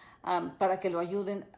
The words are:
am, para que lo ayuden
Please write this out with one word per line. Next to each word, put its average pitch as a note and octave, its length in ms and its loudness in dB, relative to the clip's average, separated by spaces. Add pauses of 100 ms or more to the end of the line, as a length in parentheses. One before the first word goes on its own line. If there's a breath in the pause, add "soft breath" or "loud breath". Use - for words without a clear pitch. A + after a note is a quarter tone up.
(220 loud breath)
am, F3 340 -2
para F#3 240 2
que F#3+ 80 0
lo E3+ 100 0
ayuden G3 460 -2 (140)